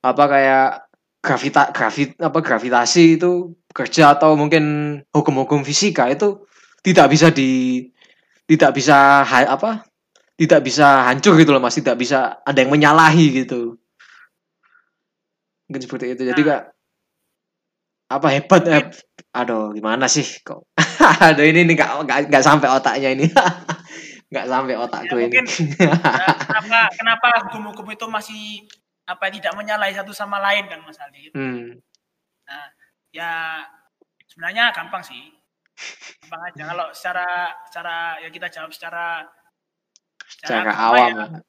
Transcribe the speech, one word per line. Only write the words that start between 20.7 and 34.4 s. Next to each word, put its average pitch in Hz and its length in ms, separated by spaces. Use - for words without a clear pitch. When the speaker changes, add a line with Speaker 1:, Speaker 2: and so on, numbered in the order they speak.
Speaker 1:
<laughs> 170 500
Aduh, 151 160
ini, 160 200
ini 165 120
nggak, 139 160
nggak, 131 160
nggak 135 140
sampai 147 260
otaknya 131 440
ini. 139 160
<laughs> - 60
Nggak 120 240
sampai 127 240
Speaker 2:
Ya, 113 80
Speaker 1:
otakku 120 340
ini. 120 140
Speaker 2:
mungkin, 254 160
Speaker 1:
<laughs> 151 400
Speaker 2:
ya, 185 160
kenapa, 214 440
kenapa 233 300
hukum-hukum 214 480
itu 220 160
masih, 208 560
apa, 190 240
tidak 214 240
menyalahi 208 400
satu 196 160
sama 202 320
lain 196 240
kan, 165 160
Mas 156 160
Aldi? 143 320
Speaker 1:
Hmm. 123 480
Speaker 2:
Nah, 147 240
ya, 165 480
sebenarnya 196 480